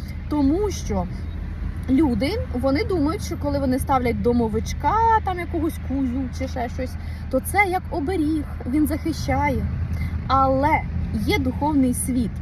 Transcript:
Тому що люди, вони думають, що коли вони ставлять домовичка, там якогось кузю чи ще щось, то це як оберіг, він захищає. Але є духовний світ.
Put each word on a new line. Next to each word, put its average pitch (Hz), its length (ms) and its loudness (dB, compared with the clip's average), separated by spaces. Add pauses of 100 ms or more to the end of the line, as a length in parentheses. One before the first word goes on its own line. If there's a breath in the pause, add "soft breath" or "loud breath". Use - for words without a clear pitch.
(300 loud breath)
Тому 302 420 2
що 185 360 -2 (840 loud breath)
люди, 269 500 2 (140)
вони 269 300 0
думають, 359 400 0
що 320 140 -6
коли 285 220 -2
вони 262 200 0
ставлять 247 420 2
домовичка, 240 760 2 (300)
там 359 140 -2
якогось 330 480 -2
кузю 262 340 0 (180)
чи 262 80 -4
ще 247 220 -4
щось, 254 240 -4 (380 loud breath)
то 262 80 2
це 392 260 2
як 359 260 0
оберіг, 311 520 0 (220)
він 285 220 2
захищає. 269 800 0 (600 loud breath)
Але 269 540 4 (320)
є 247 260 2
духовний 269 540 2
світ. 240 380 -2 (100)